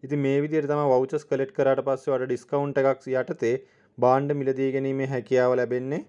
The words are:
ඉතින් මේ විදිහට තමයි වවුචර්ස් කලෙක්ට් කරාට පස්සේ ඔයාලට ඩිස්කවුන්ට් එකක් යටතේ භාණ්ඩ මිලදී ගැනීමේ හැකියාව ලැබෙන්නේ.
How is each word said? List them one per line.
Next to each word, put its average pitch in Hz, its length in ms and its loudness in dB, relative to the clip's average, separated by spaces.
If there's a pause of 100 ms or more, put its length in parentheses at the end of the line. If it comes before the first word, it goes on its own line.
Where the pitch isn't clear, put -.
ඉතින් 143 160 -2
මේ 135 200 2
විදිහට 151 280 -2
තමයි 147 220 2
වවුචර්ස් 131 380 0
කලෙක්ට් 135 280 -2
කරාට 135 300 2
පස්සේ 135 240 -2
ඔයාලට 127 200 -2
ඩිස්කවුන්ට් 143 500 -2
එකක් 135 300 2
යටතේ 127 400 -2 (460)
භාණ්ඩ 135 420 2
මිලදී 135 380 -2
ගැනීමේ 135 340 -4
හැකියාව 127 480 0
ලැබෙන්නේ. 127 500 -4